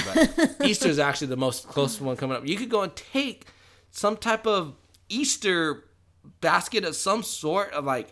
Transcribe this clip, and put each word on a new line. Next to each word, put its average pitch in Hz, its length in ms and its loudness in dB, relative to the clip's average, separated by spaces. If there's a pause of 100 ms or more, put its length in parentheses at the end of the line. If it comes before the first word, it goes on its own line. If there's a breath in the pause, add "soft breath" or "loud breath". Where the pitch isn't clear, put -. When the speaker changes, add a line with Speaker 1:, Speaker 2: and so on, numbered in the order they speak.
Speaker 1:
but - 560 2
Speaker 2:
<laughs> - 40 0
Speaker 1:
Easter's 208 340 2
actually 143 280 0
the 127 100 -4
most 131 300 -2
closest 139 340 -2
one 131 160 -2
coming 131 200 -2
up. 127 100 -6
You 175 80 0
could 233 140 -6
go 214 140 2
and 185 120 -6
take - 520 -4 (420 loud breath)
some 208 260 0
type 220 320 0
of 180 280 0 (340)
Easter 185 720 0 (560)
basket 170 460 0
of 156 100 -4
some 208 280 0
sort 185 500 -2
of, 143 100 -4
like, 131 280 -2